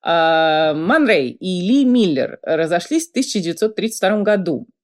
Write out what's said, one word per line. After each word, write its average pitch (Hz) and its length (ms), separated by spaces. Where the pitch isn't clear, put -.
А, 160 720
Ман 233 320
Рэй 156 240
и 185 320
Ли 254 220
Миллер 196 580
разошлись 170 680
в - 40
тысяча 240 280
девятьсот 170 360
тридцать 220 220
втором 208 260
году 185 440